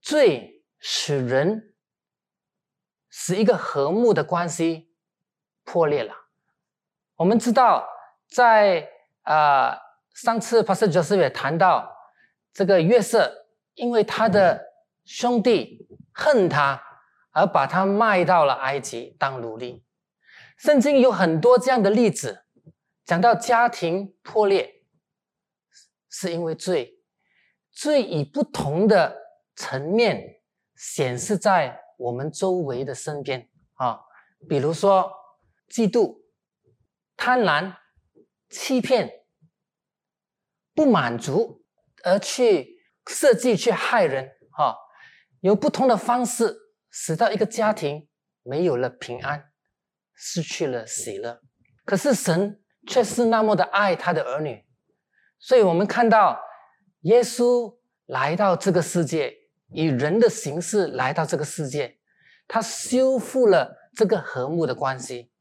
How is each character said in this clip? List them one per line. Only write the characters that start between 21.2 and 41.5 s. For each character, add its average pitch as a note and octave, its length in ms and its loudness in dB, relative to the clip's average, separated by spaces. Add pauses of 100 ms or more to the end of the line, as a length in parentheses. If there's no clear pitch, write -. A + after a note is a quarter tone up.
多 A#3+ 180 6
这 B3+ 120 0
样 A#3+ 120 2
的 G3 80 2
例 A3 200 4
子， B2 340 -10 (600)
讲 F3 160 -2
到 A#3 140 4
家 A#3 340 2
庭 F#3+ 540 -6
破 G#3+ 240 0
裂 - 380 -2 (1200)
是 - 240 -10
因 E3+ 120 -6
为 D#3+ 100 -6
罪。 D#3+ 460 -6 (680)
罪 D4 320 0
以 D3+ 220 -4
不 C#4 180 -6
同 D#3 460 -2
的 F3+ 280 2 (380)
层 - 260 -10 (120)
面 G3+ 480 -2 (360)
显 B2 420 -6
示 G3+ 180 -4
在 E3+ 440 0 (160)
我 A#2+ 160 -6
们 C3+ 180 -6
周 F#3 220 -4
围 C3+ 320 -4
的 C3 100 -10
身 D3 280 -10
边， B2+ 260 -8 (260)
啊， B2 260 -4 (480)
比 D3+ 80 -2
如 C#3+ 160 -2
说 F#3+ 400 2 (560)
嫉 A3 200 -2
妒、 A3+ 300 0 (1000)
贪 B3+ 240 0
婪、 F3+ 360 0 (720)
欺 - 320 -4
骗、 G#3 440 -2 (1500)
不 D#4 160 2
满 B2 280 2
足 F#3 460 -4 (400)